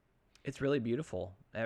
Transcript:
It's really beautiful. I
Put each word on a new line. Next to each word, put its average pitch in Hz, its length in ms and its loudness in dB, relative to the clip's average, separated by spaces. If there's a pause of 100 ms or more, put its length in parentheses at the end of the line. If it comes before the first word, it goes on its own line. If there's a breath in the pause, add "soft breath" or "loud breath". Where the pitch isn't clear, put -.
(440)
It's 139 180 -6
really 139 180 4
beautiful. 110 560 -2 (180)
I 113 120 0